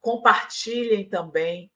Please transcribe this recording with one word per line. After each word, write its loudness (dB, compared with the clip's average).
compartilhem 0
também -4